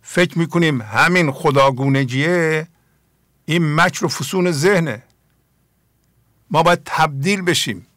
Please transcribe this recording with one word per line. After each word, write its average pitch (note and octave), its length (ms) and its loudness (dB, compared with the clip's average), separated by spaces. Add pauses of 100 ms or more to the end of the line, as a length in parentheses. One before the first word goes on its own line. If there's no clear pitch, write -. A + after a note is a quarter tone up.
فکر F3 360 -2
می‌کنیم D#3+ 440 0
همین D#3 500 2
خداگونگیه، C#3 1400 0 (760)
این D3+ 300 0
مکر F3 300 0
و D#3 40 -2
فسون F3+ 420 -2
ذهنه. D#3+ 520 0 (1500)
ما D#3 120 2
باید E3+ 220 2
تبدیل D#3+ 580 -2
بشیم. C#3 440 -4 (100)